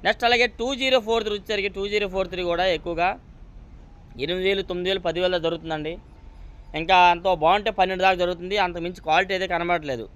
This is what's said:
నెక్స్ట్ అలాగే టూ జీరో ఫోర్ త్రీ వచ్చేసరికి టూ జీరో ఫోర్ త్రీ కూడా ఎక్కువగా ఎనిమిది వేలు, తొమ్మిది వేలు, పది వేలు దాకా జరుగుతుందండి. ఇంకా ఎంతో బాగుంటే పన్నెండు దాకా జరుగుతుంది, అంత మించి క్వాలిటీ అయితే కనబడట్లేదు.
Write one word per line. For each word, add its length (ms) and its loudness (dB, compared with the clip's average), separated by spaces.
నెక్స్ట్ 240 0
అలాగే 180 4
టూ 100 -2
జీరో 260 4
ఫోర్ 200 0
త్రీ 100 -2
వచ్చేసరికి 400 -2
టూ 160 -6
జీరో 220 0
ఫోర్ 180 0
త్రీ 160 -4
కూడా 160 0
ఎక్కువగా 320 -2
ఎనిమిది 240 -2
వేలు, 220 0
తొమ్మిది 200 -2
వేలు, 140 -2
పది 180 -2
వేలు 120 2
దాకా 120 -2
జరుగుతుందండి. 460 -4
ఇంకా 160 4
ఎంతో 200 2
బాగుంటే 360 4
పన్నెండు 280 2
దాకా 160 4
జరుగుతుంది, 420 -2
అంత 220 -4
మించి 200 -10
క్వాలిటీ 300 2
అయితే 160 -2
కనబడట్లేదు. 640 -2